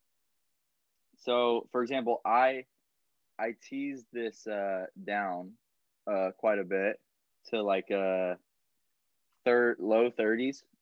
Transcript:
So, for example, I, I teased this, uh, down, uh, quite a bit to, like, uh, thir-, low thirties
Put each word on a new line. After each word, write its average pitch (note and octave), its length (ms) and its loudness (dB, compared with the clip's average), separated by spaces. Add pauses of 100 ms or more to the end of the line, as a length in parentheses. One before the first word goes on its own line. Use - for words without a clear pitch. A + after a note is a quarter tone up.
(1200)
So, A#2+ 540 0
for B2 100 0
example, A#2+ 420 -2
I, C3 400 2 (720)
I A2+ 140 -4 (160)
teased C3+ 440 -8
this, A#2 340 -8
uh, G2 400 -4 (180)
down, F#2+ 480 -4 (580)
uh, F#2+ 280 0
quite G#2+ 200 2
a F#2+ 60 -2
bit G2 340 -2 (520)
to, A2 120 -2
like, G2 280 0
uh, F#2 440 0 (1080)
thir-, A#2+ 340 4
low A2+ 320 4
thirties A#2 520 0 (180)